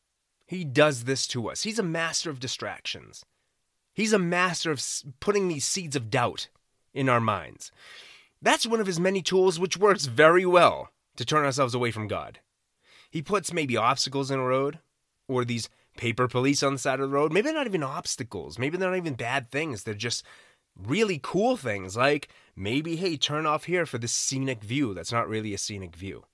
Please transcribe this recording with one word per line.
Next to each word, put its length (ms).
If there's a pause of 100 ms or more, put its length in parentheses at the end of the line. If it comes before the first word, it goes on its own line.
(460)
He 160
does 420
this 240
to 200
us. 140
He's 160
a 40
master 460
of 100
distractions. 840 (720)
He's 200
a 40
master 520
of 80
s-, 260 (160)
putting 280
these 180
seeds 300
of 120
doubt 400 (460)
in 160
our 100
minds. 500 (720)
That's 260
one 140
of 60
his 120
many 220
tools, 400
which 160
works 300
very 400
well 420 (280)
to 100
turn 180
ourselves 300
away 160
from 180
God. 300 (720)
He 100
puts 320
maybe 240
obstacles 540
in 80
the 60
road, 340 (500)
or 160
these 240 (300)
paper 280
police 360
on 100
the 60
side 220
of 100
the 40
road. 200
Maybe 100
they're 100
not 120
even 160
obstacles. 760
Maybe 200
they're 100
not 80
even 160
bad 380
things. 340
They're 80
just 320 (500)
really 480
cool 360
things, 360
like 340 (280)
maybe, 400
"Hey, 220
turn 260
off 200
here 200
for 140
this 140
scenic 520
view." 300
That's 180
not 160
really 240
a 60
scenic 360
view. 400